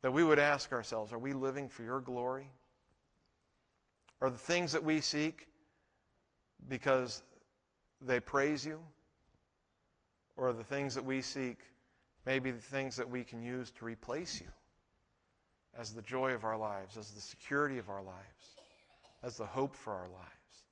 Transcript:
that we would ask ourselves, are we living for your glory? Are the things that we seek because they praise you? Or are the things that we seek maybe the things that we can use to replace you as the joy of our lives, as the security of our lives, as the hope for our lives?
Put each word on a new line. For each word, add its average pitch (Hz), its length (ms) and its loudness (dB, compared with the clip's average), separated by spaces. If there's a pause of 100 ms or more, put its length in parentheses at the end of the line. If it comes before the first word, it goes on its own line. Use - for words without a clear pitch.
that 131 100 4
we 147 120 8
would 156 160 10
ask 143 320 4
ourselves, 110 400 -2
are 117 80 -4
we 135 140 -2
living 135 340 -2
for 117 160 -12
your 123 160 -2
glory? 127 500 -4 (1700)
Are 135 80 6
the 123 80 -6
things 170 340 2
that 160 120 2
we 156 180 4
seek 156 460 0 (1200)
because 131 540 2 (760)
they 127 200 2
praise 139 460 2
you? 156 140 -6 (1600)
Or 127 120 4
are 123 40 2
the 113 100 -6
things 139 320 -2
that 131 80 -4
we 131 180 0
seek 123 360 -4 (680)
maybe 131 260 0
the 117 100 -8
things 135 340 -4
that 123 140 -2
we 123 140 -4
can 117 180 -10
use 123 300 -6
to - 140 -12
replace 120 540 -6
you 87 80 -14 (1300)
as 110 160 -10
the 113 80 -10
joy 127 320 2
of 110 120 -2
our 110 120 2
lives, 101 380 -4
as 104 160 -12
the 104 100 -14
security 143 580 0
of 98 100 -10
our 98 120 -4
lives, 95 540 -16 (680)
as 120 140 -8
the 113 80 -4
hope 131 300 0
for - 180 -6
our 92 140 -6
lives? - 640 -20